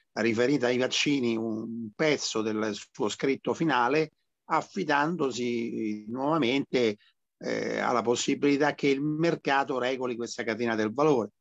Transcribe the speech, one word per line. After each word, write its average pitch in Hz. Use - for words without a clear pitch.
riferita 120
ai 123
vaccini 127
un 113
pezzo 151
del 107
suo -
scritto 127
finale, 143
affidandosi 123
nuovamente, 131
eh, 110
alla 117
possibilità 139
che -
il 135
mercato 147
regoli 123
questa 117
catena 113
del 107
valore 135